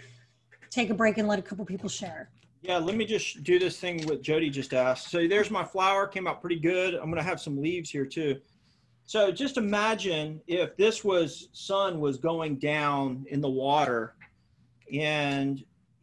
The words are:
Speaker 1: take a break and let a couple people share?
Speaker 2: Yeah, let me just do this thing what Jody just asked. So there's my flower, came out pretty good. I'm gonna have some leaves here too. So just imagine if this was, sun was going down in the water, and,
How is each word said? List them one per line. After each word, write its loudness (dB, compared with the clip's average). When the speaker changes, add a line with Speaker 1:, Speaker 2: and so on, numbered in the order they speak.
Speaker 1:
take -2
a 2
break 4
and 2
let 2
a -8
couple -10
people -8
share? -10
Speaker 2:
Yeah, 0
let 0
me 0
just -4
do 6
this 2
thing -4
what -2
Jody 2
just -6
asked. 2
So 2
there's 4
my -2
flower, 2
came -6
out -4
pretty -2
good. 2
I'm -6
gonna -2
have -4
some -4
leaves -4
here -2
too. -2
So 4
just -2
imagine 0
if -2
this 4
was, 0
sun -2
was 0
going -2
down 0
in -2
the 0
water, 2
and, 0